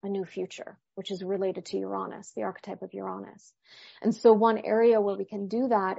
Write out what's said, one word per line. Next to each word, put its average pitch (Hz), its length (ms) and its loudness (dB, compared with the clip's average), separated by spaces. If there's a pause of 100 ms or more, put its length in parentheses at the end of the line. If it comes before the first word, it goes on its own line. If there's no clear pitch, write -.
a 196 60 -6
new 196 140 -4
future, - 540 -10 (180)
which 190 160 -12
is 185 120 -6
related 185 420 -4
to 196 120 -6
Uranus, 196 580 -8
the 220 80 -6
archetype 190 380 -10
of 185 120 -12
Uranus. 190 600 -12 (480)
And 226 140 2
so 233 160 8
one 220 280 6
area 226 420 4
where 202 160 -2
we 196 80 -6
can 202 220 -8
do 233 220 -2
that 190 300 0